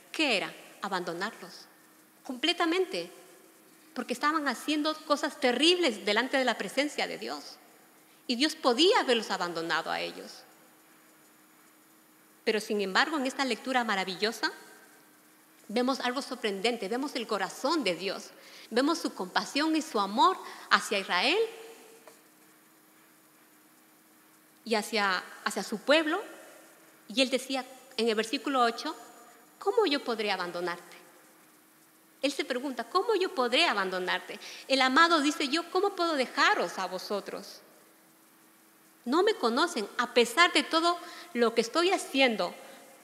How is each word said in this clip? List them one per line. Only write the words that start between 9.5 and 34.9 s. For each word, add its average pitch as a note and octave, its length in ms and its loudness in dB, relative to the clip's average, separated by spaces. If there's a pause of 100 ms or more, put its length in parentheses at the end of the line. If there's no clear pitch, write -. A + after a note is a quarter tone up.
a E3+ 100 -2
ellos. F3 420 -12 (2000)
Pero A3 160 2
sin G#3 200 -2
embargo, A#3 380 2
en B3+ 80 0
esta C4+ 180 -2
lectura B3 400 -2
maravillosa, G3 680 -2 (1160)
vemos B3 300 0
algo B3 240 -4
sorprendente, G#3 680 -4
vemos C4+ 280 -4
el A#3 100 -6
corazón A3 560 -2
de F#3 140 0
Dios, F3+ 340 -6 (400)
vemos C#4+ 280 2
su - 160 -6
compasión G#3+ 600 -2
y D#4 80 0
su - 160 -4
amor A#3 400 4 (320)
hacia G3+ 300 2
Israel G3 380 2 (3250)
y A3 120 0
hacia, G#3 480 0 (200)
hacia G#3 200 -4
su G#3+ 140 -6
pueblo. D#4+ 440 4 (880)
Y G#3+ 120 0
él B3+ 100 4
decía C4 360 -4 (300)
en A3+ 120 0
el A3 60 4
versículo B3+ 480 0
ocho, A#3 320 0 (640)
"¿Cómo G#4+ 280 2
yo C#4 180 0
podré A3 260 -2
abandonarte?". F3 680 -6 (1300)
Él D4 80 0
se - 140 -6
pregunta, B3 400 -6
"¿Cómo G#4 320 0
yo F#4 180 -2
podré B3+ 320 2
abandonarte?". F#3 720 -2 (300)
El C4+ 140 2
amado D#4+ 380 6